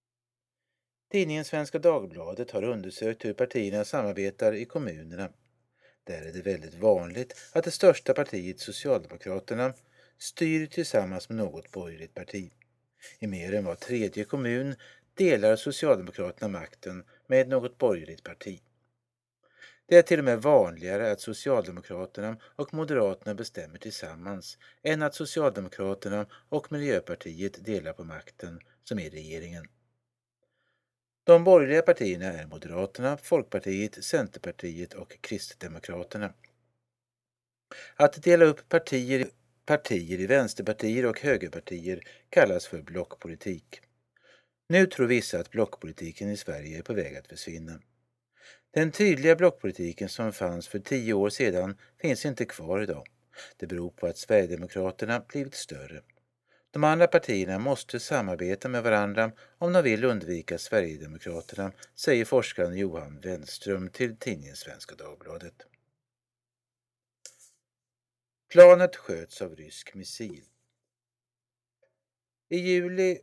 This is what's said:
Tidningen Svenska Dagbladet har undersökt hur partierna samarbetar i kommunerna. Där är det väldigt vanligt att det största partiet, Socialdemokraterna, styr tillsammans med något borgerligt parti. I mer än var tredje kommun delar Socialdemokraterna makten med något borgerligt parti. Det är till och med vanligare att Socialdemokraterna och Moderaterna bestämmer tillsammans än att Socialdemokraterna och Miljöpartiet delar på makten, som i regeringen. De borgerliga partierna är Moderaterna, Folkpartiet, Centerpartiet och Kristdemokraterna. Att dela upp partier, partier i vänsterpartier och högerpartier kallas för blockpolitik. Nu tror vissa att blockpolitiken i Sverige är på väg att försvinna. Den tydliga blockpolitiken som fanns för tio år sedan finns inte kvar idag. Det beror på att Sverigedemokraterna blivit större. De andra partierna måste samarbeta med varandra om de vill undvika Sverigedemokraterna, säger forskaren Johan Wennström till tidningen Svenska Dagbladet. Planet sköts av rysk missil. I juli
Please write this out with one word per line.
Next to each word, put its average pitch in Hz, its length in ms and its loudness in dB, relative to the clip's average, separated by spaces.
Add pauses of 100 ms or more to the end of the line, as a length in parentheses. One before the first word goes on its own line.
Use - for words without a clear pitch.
(1120)
Tidningen 156 340 0
Svenska - 340 -4
Dagbladet 98 720 0
har 101 120 -4
undersökt 110 640 -6
hur 107 100 -4
partierna 104 500 -2
samarbetar 101 680 -2
i 110 120 -6
kommunerna. 87 680 -8 (720)
Där 82 180 -12
är 80 100 -14
det 90 100 -12
väldigt 82 320 -4
vanligt 92 800 0
att 165 120 0
det 170 60 -2
största - 440 4
partiet, 92 460 -4
Socialdemokraterna, 101 1120 -4 (440)
styr 160 480 -2
tillsammans 98 600 -4
med 113 100 -6
något 104 320 -6
borgerligt 85 440 -14
parti. 90 380 -12 (680)
I 113 80 -8
mer 95 280 -6
än 104 100 -2
var 85 100 -4
tredje 107 500 -4
kommun 131 500 -4 (400)
delar 113 420 4
Socialdemokraterna 104 920 -2
makten 92 560 -10 (220)
med 131 220 4
något 127 300 -4
borgerligt 87 440 -2
parti. - 400 -14 (1200)
Det 175 100 10
är 170 60 12
till 170 160 4
och 143 60 -2
med 120 180 2
vanligare 104 680 4
att 98 80 -4
Socialdemokraterna 104 1200 -6
och - 320 -10
Moderaterna 120 600 -2
bestämmer 82 440 -12
tillsammans 90 800 -14 (240)
än 156 200 -2
att 147 120 -2
Socialdemokraterna 104 1120 -4 (220)
och 151 240 -6
Miljöpartiet 98 920 -6
delar 87 280 -6
på 85 120 -14
makten, 82 560 -16 (240)
som 113 140 -6
i 80 120 -8
regeringen. 80 580 -14 (1600)
De 170 200 10
borgerliga 160 380 8
partierna 95 420 2
är 82 220 -8
Moderaterna, 92 680 -6
Folkpartiet, 104 880 -4
Centerpartiet 90 880 -6
och - 260 -18
Kristdemokraterna. 90 1120 -12 (1600)
Att 147 260 4
dela 170 220 8
upp 156 240 2
partier, 131 600 0 (380)
partier 92 540 -2
i 95 60 -2
vänsterpartier 113 800 0
och 113 140 -2
högerpartier 87 800 -4 (280)
kallas 101 380 4
för 80 160 -12
blockpolitik. 85 960 -10 (880)
Nu 185 180 6
tror 135 200 0
vissa 113 340 0
att - 100 -10
blockpolitiken 95 800 -6
i 104 60 -6
Sverige 80 420 -10
är 82 40 -12
på 120 120 -8
väg 78 220 -6
att 69 120 -20
försvinna. 82 520 -14 (920)
Den 156 220 0
tydliga 165 440 4
blockpolitiken 98 720 0
som 110 240 -4
fanns 87 360 -6
för 104 100 -8
tio 113 360 -2
år 101 160 2
sedan 98 480 -2 (220)
finns 143 260 -2
inte 123 180 -4
kvar 90 380 -6
idag. 82 240 -8 (500)
Det 92 100 -12
beror 87 240 -8
på - 160 -8
att 85 120 -4
Sverigedemokraterna 95 1120 0
blivit 143 260 -8
större. 71 480 -14 (680)
De 151 140 0
andra 165 220 6
partierna 95 520 2
måste 123 420 -4
samarbeta 98 680 -4
med 120 140 -4
varandra 110 500 2 (260)
om 175 140 -2
de 180 100 6
vill 113 220 2
undvika 87 540 -2
Sverigedemokraterna, 82 1120 -6 (220)
säger 120 300 2
forskaren 92 520 0
Johan 76 440 -6
Wennström 92 680 -8
till 113 280 -6
tidningen 71 400 -10
Svenska - 380 -18
Dagbladet. - 720 -18 (2750)
Planet 180 480 12
sköts - 460 -10
av 82 140 -10
rysk - 380 -20
missil. 95 500 -14 (2000)
I 170 80 -4
juli 180 680 2